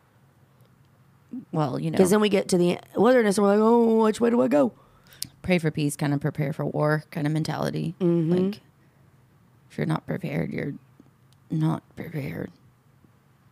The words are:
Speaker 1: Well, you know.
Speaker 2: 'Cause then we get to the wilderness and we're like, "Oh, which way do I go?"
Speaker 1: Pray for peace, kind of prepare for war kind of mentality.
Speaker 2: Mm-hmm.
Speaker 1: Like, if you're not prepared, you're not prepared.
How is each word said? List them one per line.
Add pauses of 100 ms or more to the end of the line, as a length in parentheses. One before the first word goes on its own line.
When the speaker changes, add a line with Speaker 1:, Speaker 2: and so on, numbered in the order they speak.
(1500)
Speaker 1:
Well,
you
know.
Speaker 2:
'Cause
then
we
get
to
the (180)
wilderness
and
we're
like,
"Oh,
which
way
do
I
go?" (720)
Speaker 1:
Pray
for
peace,
kind
of
prepare
for
war
kind
of
mentality.
Speaker 2:
Mm-hmm.
Speaker 1:
Like, (1120)
if
you're
not
prepared,
you're (760)
not (140)
prepared. (1000)